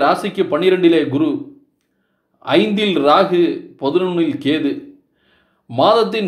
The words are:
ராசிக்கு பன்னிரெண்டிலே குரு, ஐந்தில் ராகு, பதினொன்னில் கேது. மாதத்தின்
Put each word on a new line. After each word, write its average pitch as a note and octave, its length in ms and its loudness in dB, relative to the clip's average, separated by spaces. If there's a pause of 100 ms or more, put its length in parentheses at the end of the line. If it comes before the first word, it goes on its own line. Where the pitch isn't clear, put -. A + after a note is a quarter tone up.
ராசிக்கு F#3 460 -2
பன்னிரெண்டிலே E3+ 500 2 (100)
குரு, D3 200 -2 (1300)
ஐந்தில் G#3 360 0 (140)
ராகு, F3 340 2 (380)
பதினொன்னில் E3+ 640 -2
கேது. C#3+ 260 0 (960)
மாதத்தின் G3+ 580 0